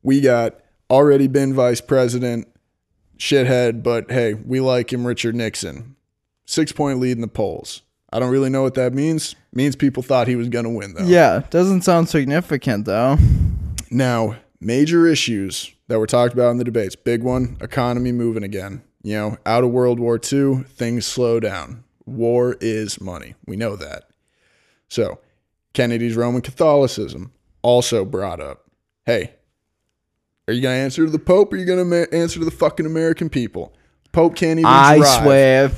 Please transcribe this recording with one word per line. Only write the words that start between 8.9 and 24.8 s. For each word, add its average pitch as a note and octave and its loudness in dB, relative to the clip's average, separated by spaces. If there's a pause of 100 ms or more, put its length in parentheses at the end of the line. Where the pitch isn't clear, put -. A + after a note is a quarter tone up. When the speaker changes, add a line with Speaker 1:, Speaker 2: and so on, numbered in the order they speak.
Speaker 1:
means. D#3 -4 (160)
Means C3 -2
people C3+ -2
thought B2+ 0
he B2 0
was A#2+ -4
gonna A#2 -4
win, G2+ -8
though. F#3+ -6
Speaker 2:
Yeah, D#3+ 4
doesn't F#3 2
sound E3+ 2
significant, C#3 -2
though. A#2+ 0 (720)
Speaker 1:
Now, A#2 -2 (260)
major D3+ 2
issues G#2+ -2 (160)
that A2+ -2
were A2 0
talked A#2+ 2
about A#2+ 2
in A#2+ -2
the A#2+ -2
debates. A2+ -4
Big A#2 -4
one, B2+ -4
economy B2 -4
moving A#2 -4
again. G2 -12 (200)
You G#2 -6
know, G#2+ -6
out A#2 2
of B2 0
World B2 0
War A#2 -2
Two, C#3 -2
things A#2 -6
slow A#2 0
down. G2 -8 (220)
War A#2+ 0
is G#2+ -6
money. F2+ -14 (120)
We - -12
know G#2+ -6
that. D#2 -16 (840)